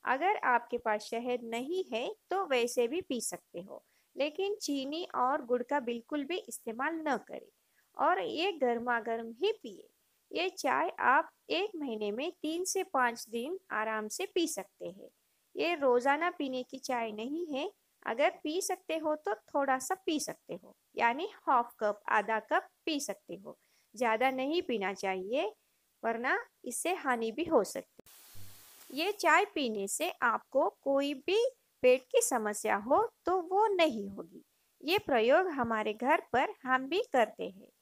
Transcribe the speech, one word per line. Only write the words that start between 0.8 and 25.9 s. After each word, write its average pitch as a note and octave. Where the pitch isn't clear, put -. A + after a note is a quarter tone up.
शहद A#3+
नहीं C4
है C#4
तो F#4+
वैसे A#3+
भी E4
पी B3
सकते -
हो, D3
लेकिन E4+
चीनी C#4+
और B3+
गुड़ B3
का C#4+
बिल्कुल A#3+
भी E4+
इस्तेमाल A#3+
न B3+
करें। -
और F4
ये D4
गर्मा A#3+
गर्म A3+
ही D#4
पिए। A3
ये E4+
चाय D4+
आप D4
एक G4
महीने A3
में C#4+
तीन E4
से F#4+
पाँच B3
दिन B3+
आराम A3
से F4+
पी E4+
सकते -
हैं। F3
ये E4
रोजाना C#4
पीने C4+
की C4+
चाय A#3
नहीं C#4
है। D4
अगर C#4
पी D#4+
सकते F4+
हो D4+
तो D4+
थोड़ा C#4
सा F#4
पी D#4
सकते -
हो, -
यानी B3+
हाफ B3
कप, G#3
आधा G#3+
कप E4
पी D#4
सकते -
हो। G3
ज़्यादा A#3
नहीं C#4
पीना A3+
चाहिए, G3